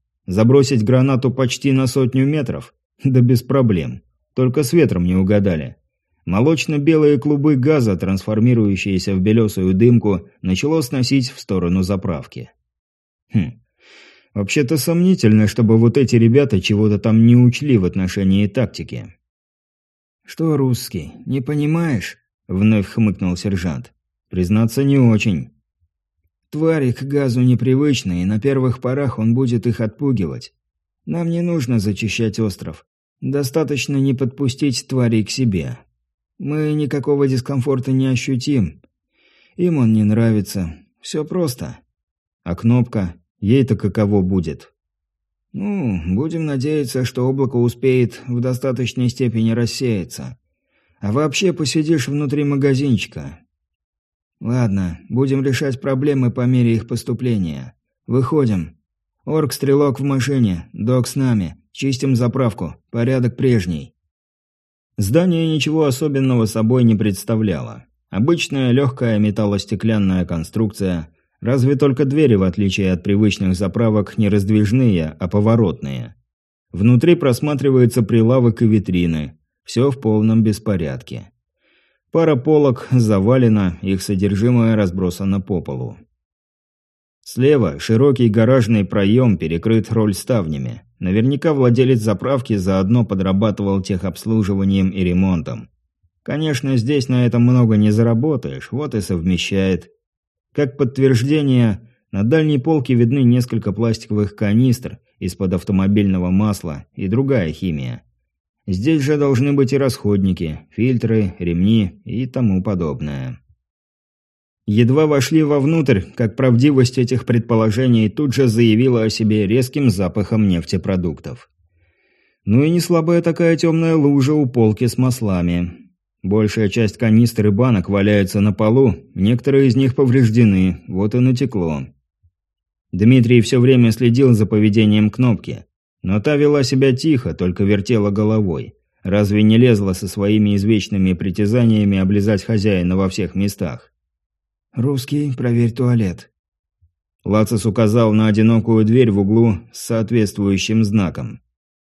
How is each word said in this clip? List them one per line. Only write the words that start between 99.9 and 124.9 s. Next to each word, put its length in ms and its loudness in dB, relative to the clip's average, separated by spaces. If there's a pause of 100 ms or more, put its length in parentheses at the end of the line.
Как 240 -2
подтверждение, 1120 0 (220)
на 120 -2
дальней 340 2
полке 380 0
видны 280 2
несколько 480 0
пластиковых 640 -2
канистр 640 0 (200)
из-под 340 -4
автомобильного 800 0
масла 640 -2
и 140 -8
другая 460 -2
химия. 500 -8 (640)
Здесь 340 0
же 160 0
должны 360 2
быть 180 2
и 60 0
расходники, 800 -2 (100)
фильтры, 720 0
ремни 640 0
и 220 -8
тому 360 0
подобное. 800 -6 (1300)
Едва 360 4
вошли 340 2
вовнутрь, 600 2 (140)
как 200 -2
правдивость 640 2
этих 260 -2
предположений 800 2
тут 280 -4
же 120 2
заявила 540 2
о 80 0
себе 380 0
резким 420 0
запахом 580 0
нефтепродуктов. 1040 -4 (960)
Ну 160 4
и 80 2
не 100 0
слабая 440 0
такая 340 0
тёмная 380 0
лужа 400 2
у 100 2
полки 400 2
с 140 -2